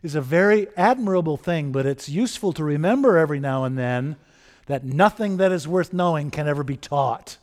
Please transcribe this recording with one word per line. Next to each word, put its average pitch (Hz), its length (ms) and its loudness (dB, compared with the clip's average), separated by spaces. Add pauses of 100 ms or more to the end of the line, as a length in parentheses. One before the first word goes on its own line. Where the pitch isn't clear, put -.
is 151 140 -8
a 151 60 0
very 196 540 4
admirable 185 600 2
thing, 156 340 -4
but 135 140 0
it's 139 240 -4
useful 196 440 -2
to 160 100 -4
remember 185 520 2
every 151 240 2
now 135 240 -2
and 131 140 -4
then 127 380 -4 (500)
that 135 180 -6
nothing 190 540 0
that 190 140 4
is 156 160 -4
worth 175 260 0
knowing 165 380 0
can 147 160 -4
ever 147 160 -2
be 135 140 -6
taught. - 640 -4